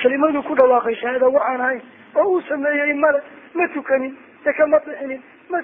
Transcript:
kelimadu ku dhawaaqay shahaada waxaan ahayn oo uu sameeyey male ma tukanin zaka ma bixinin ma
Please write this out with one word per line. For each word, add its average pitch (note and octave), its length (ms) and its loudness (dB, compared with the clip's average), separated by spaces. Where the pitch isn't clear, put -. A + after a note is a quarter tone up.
kelimadu C#4 420 0
ku D4+ 120 -8
dhawaaqay A#3+ 400 4
shahaada B3+ 340 -2
waxaan B3+ 320 0
ahayn B3+ 200 -4
oo F4 120 2
uu F4+ 140 0
sameeyey D4 520 -2
male C#4+ 260 2
ma E4+ 140 0
tukanin C4 460 -4
zaka D4+ 240 2
ma D4+ 180 4
bixinin C#4 360 -12
ma F4 140 -4